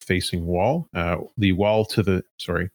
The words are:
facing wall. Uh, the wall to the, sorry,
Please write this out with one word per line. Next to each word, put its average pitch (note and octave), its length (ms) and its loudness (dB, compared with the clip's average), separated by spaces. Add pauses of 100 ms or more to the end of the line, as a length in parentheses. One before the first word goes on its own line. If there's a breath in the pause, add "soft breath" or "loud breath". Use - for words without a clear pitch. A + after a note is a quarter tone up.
facing F2 460 -2
wall. G#2+ 480 0
Uh, E2+ 240 0 (180)
the G2+ 160 2
wall G#2 340 2
to - 180 0
the, F#2 200 0 (140)
sorry, F2+ 360 -4